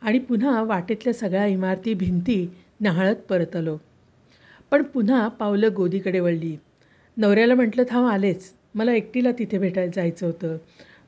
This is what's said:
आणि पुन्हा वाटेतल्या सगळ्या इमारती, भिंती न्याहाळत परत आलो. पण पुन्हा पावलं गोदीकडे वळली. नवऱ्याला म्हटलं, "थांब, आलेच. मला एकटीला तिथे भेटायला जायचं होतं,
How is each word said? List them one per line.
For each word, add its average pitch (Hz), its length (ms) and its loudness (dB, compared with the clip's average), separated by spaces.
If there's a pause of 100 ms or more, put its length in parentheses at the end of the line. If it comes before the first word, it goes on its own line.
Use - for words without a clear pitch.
आणि 233 180 0
पुन्हा 240 440 0
वाटेतल्या 214 500 -2
सगळ्या 202 320 -2
इमारती, 190 480 -2
भिंती 180 580 -2 (300)
न्याहाळत 190 340 2
परत 175 400 -4
आलो. 160 220 -4 (920)
पण 294 120 4
पुन्हा 226 440 0
पावलं 214 480 0
गोदीकडे 185 440 -2
वळली. 165 380 -2 (600)
नवऱ्याला 220 380 4
म्हटलं, 247 340 2
"थांब, 247 180 2
आलेच. 196 460 -2 (220)
मला 233 180 0
एकटीला 240 380 0
तिथे 214 260 -4
भेटायला 180 380 0
जायचं 170 300 -2
होतं, 170 320 -4 (500)